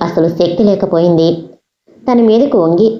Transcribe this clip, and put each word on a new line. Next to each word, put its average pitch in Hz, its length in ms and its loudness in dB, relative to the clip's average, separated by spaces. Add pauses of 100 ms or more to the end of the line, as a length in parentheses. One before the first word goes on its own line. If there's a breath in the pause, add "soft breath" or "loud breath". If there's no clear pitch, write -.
అసలు 165 260 -2
శక్తి 175 340 -2
లేకపోయింది. 170 680 0 (760)
తన 247 180 0
మీదకు 233 360 2
వంగి 170 300 2 (120)